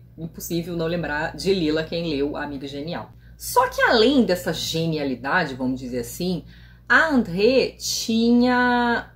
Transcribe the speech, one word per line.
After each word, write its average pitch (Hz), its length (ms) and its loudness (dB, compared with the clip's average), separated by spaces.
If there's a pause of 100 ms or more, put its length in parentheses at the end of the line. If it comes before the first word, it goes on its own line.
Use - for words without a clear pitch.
(180)
impossível 170 580 -6
não 165 100 -2
lembrar 156 480 -4
de 196 200 0
Lila, 160 280 0
quem 170 280 -4
leu 143 260 -2
A 147 80 -8
Amiga 143 240 -10
Genial. 139 420 -8 (280)
Só - 300 0
que 523 120 -6
além 269 420 4
dessa 180 300 -2
genialidade, 151 1000 -2
vamos 127 260 -4
dizer 123 200 -6
assim, 170 440 -6 (420)
a 285 220 4
André 220 720 2
tinha 240 1400 2